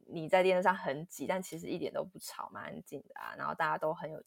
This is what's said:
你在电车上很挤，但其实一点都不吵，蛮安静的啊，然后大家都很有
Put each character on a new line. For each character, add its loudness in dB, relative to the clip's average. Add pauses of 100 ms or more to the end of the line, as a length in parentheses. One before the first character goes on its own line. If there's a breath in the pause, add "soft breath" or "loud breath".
你 -6
在 8
电 8
车 4
上 6
很 -4
挤， -10
但 0
其 -10
实 -10
一 -2
点 -4
都 -2
不 -16
吵， -10
蛮 -10
安 -12
静 -12
的 -20
啊， -10
然 -4
后 -2
大 2
家 0
都 0
很 -8
有 -10